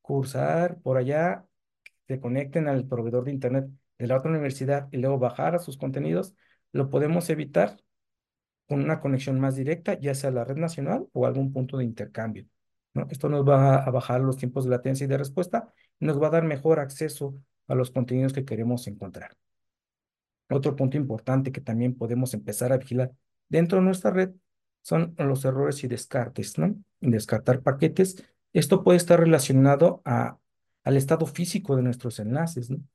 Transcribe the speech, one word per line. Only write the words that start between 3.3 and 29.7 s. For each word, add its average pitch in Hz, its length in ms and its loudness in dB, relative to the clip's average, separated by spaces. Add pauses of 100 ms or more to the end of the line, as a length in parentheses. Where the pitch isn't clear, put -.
internet 135 380 -2 (300)
de 120 100 -6
la 127 80 2
otra 135 140 -2
universidad 139 600 -2
y 139 80 -6
luego 135 200 0
bajar 135 360 -2
a 170 60 0
sus 139 180 -14
contenidos, 147 560 -4 (380)
lo 139 180 -2
podemos 156 400 0
evitar 156 460 0 (880)
con 143 160 -2
una 156 180 -2
conexión 135 380 -2
más 135 160 0
directa, 165 440 -4
ya 139 160 -4
sea 135 160 -4
a - 20 -2
la 120 120 -2
red 135 120 -6
nacional 165 560 -4
o 123 120 0
algún 135 280 0
punto 131 240 -4
de 131 80 -2
intercambio, 110 600 -8 (480)
¿no? 143 160 -4
Esto 143 180 -4
nos 143 200 2
va 135 280 8
a 135 140 0
bajar 123 300 -2
los 135 160 0
tiempos 131 280 -4
de 123 60 0
latencia 131 340 -2
y 135 40 -4
de 139 100 0
respuesta 180 540 -4 (280)
y 156 60 -2
nos 143 140 0
va 156 60 2
a 151 40 2
dar 165 140 2
mejor 151 360 2
acceso 139 560 -6 (320)
a 131 80 0
los 127 160 0
contenidos 127 400 0
que 135 120 -4
queremos 120 440 -4
encontrar. 98 480 -14 (1120)
Otro 139 280 0
punto 135 200 0
importante 135 540 -2
que 135 100 -10
también 120 360 -2
podemos 120 380 -2
empezar 107 380 -2
a 131 40 4
vigilar 127 360 -2 (360)
dentro 170 300 2
de 185 60 4
nuestra 185 260 2
red 185 200 0 (520)
son 165 340 0
los 139 280 -2
errores 139 380 0
y 131 60 -6
descartes, 117 680 -6
¿no? 175 160 0 (260)
Descartar 117 640 2
paquetes. 165 640 0 (280)
Esto 190 320 4
puede 180 140 8
estar 170 200 6
relacionado 143 880 6